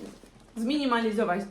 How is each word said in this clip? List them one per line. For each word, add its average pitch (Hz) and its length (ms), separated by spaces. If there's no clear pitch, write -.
zminimalizować 226 920